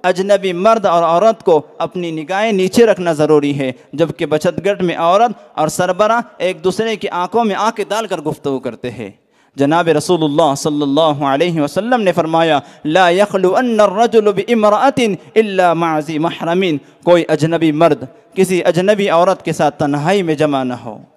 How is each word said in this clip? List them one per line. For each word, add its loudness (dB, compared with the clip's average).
اجنبی 0
مرد 2
اور 4
عورت 2
کو 4
اپنی -6
نگاہیں -4
نیچے 2
رکھنا 0
ضروری 2
ہے، -4
جبکہ -4
بچت -2
گٹ -2
میں -2
عورت 2
اور -2
سربراہ 0
ایک -6
دوسرے -2
کی -10
آنکھوں -4
میں -2
آنکھیں -4
ڈال -4
کر -6
گفتگو -6
کرتے -10
ہیں۔ -14
جناب 2
رسول 0
اللہ 2
صلی -4
اللہ 0
علیہ 0
وسلم -2
نے 0
فرمایا، 0
لا 4
يخلو 2
ان 0
الرجل 2
بامرأة 0
الا 2
مع 0
ذي -6
محرم، -2
کوئی 4
اجنبی 0
مرد 2
کسی 0
اجنبی 2
عورت 2
کے -4
ساتھ -2
تنہائی -2
میں -2
جمع -2
نہ -6
ہو -16